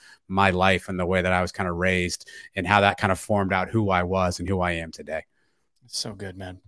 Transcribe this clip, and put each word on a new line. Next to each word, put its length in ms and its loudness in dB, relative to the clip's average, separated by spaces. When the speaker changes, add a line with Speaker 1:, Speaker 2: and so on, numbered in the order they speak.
Speaker 1:
my 220 4
life 380 2
and 100 -6
the 80 -2
way 160 2
that 100 0
I 100 2
was 100 -4
kinda 200 -4
raised 560 -2
and 100 -2
how 140 6
that 180 4
kinda 180 0
formed 360 -2
out 160 0
who 220 0
I 120 2
was 360 -2
and 100 -6
who 120 -2
I 120 0
am 180 -6
today. 340 -10
Speaker 2:
That's 160 -14
so 160 -10
good, 220 -12
man. 320 -14